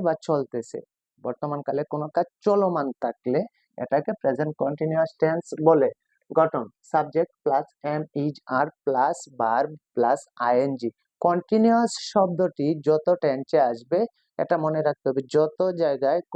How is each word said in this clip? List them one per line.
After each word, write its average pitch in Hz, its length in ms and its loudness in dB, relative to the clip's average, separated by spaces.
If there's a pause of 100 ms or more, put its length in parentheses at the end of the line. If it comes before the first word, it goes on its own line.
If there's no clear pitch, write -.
বা 160 80 0 (140)
চলতেছে, 127 500 -4 (460)
বর্তমানকালে 143 580 -6 (100)
কোনো 151 220 -4
কাজ 175 120 0 (200)
চলমান 185 400 2 (180)
থাকলে 127 360 -4 (380)
এটাকে 143 320 -2 (100)
প্রেজেন্ট 147 320 -2 (100)
কন্টিনিউয়াস 156 480 -2 (100)
টেন্স 160 240 0 (240)
বলে। 143 200 6 (420)
গঠন, 156 340 0 (280)
সাবজেক্ট 156 400 -2 (120)
প্লাস 143 220 0 (260)
am, 151 100 -4 (220)
is, 147 120 -4 (220)
are 151 120 0 (160)
প্লাস 139 300 2 (240)
ভার্ব 120 300 0 (240)
প্লাস 123 260 2 (280)
আইএনজি। 123 420 0 (300)
কন্টিনিউয়াস 220 720 2 (200)
শব্দটি 175 560 0 (200)
যত 156 180 2 (160)
টেন্সে 139 360 0 (120)
আসবে, 120 280 -4 (440)
এটা 170 220 0
মনে 156 220 0
রাখতে 147 220 -2
হবে, 135 140 0 (120)
যত 151 260 2 (220)
জায়গায় 139 380 0 (160)